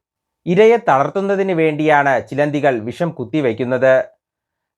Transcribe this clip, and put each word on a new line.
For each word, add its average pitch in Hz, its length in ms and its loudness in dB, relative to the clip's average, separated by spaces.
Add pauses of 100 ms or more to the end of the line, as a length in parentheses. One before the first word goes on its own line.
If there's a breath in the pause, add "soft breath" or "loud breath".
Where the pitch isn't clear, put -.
(460)
ഇരയെ 214 300 4
തളർത്തുന്നതിന് 196 760 -2
വേണ്ടിയാണ് 147 760 0
ചിലന്തികൾ 143 480 -2
വിഷം 120 320 -6
കുത്തിവയ്ക്കുന്നത്. 131 960 0 (720)